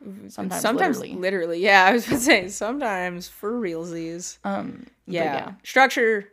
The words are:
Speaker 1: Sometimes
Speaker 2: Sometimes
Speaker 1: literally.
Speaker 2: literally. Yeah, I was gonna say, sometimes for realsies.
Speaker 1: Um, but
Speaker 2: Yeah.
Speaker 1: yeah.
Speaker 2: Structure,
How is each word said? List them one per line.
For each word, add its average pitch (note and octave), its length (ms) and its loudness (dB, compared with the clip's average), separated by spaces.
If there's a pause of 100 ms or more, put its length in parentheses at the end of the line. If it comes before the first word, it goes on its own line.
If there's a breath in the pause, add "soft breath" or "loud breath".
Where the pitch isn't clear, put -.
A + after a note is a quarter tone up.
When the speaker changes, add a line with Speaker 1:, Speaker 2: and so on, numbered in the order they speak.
(300)
Speaker 1:
Sometimes F#3 340 -6
Speaker 2:
Sometimes C#4 340 2
Speaker 1:
literally. - 240 -10
Speaker 2:
literally. F3 380 -2
Yeah, G3 260 8
I G3 60 6
was A#3+ 160 0
gonna B3+ 120 0
say, A#3 300 4
sometimes G3+ 800 -4
for - 240 -8
realsies. E3+ 920 -8
Speaker 1:
Um, - 440 -8 (180)
but F#3+ 80 -10
Speaker 2:
Yeah. E3 100 0 (120)
Speaker 1:
yeah. - 160 -8 (120)
Speaker 2:
Structure, A#3 680 2